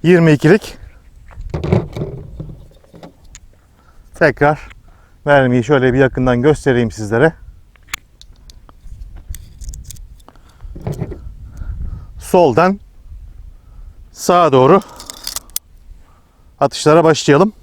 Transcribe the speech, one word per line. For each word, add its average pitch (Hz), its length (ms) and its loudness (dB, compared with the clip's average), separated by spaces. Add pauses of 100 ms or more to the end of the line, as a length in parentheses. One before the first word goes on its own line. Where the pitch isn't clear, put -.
Yirmi 165 280 6
ikilik. 151 460 2 (3500)
Tekrar 147 540 0 (560)
mermiyi 127 380 4
şöyle 131 300 2
bir 127 40 0
yakından 127 440 0
göstereyim 127 500 0
sizlere. 113 420 0 (4000)
Soldan 180 600 0 (1300)
sağa 175 400 2
doğru 139 300 6 (1800)
atışlara 151 440 2
başlayalım. 160 600 2